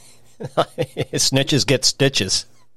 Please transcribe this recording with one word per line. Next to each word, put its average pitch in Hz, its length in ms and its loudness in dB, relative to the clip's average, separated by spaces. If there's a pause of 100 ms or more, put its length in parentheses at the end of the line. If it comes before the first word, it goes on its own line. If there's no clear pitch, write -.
<laughs> - 340 -20
Snitches 139 1300 -2
get 131 180 2
stitches. - 600 0 (300)